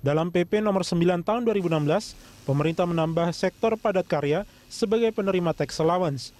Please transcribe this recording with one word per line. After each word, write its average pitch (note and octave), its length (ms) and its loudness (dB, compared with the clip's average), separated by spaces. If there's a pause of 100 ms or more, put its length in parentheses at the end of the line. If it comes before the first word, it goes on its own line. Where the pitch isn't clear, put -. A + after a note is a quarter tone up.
Dalam D#3 320 0
P F3 160 0
P G#3+ 160 0
Nomor F#3+ 160 2
sembilan F3 400 2
Tahun A3+ 240 -2
dua A3+ 80 2
ribu F#3 160 0
enam D#3 160 0
belas, E3+ 320 -2 (320)
pemerintah D#3+ 400 0
menambah E3 480 0
sektor G#3+ 400 0
padat F#3+ 320 -2
karya D3+ 400 0 (160)
sebagai A3+ 480 0
penerima F#3 400 0
tax - 240 -4
allowance. E3 640 0